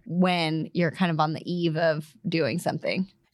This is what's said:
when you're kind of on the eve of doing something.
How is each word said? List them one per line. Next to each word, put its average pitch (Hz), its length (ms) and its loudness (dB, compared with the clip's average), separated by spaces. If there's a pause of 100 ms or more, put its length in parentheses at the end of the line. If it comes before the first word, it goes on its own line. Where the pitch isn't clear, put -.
when 165 680 0
you're 165 180 0
kind 185 180 0
of 160 100 2
on 156 140 4
the - 180 -6
eve 170 240 0
of 160 380 0 (140)
doing 160 320 0
something. 175 480 -2 (260)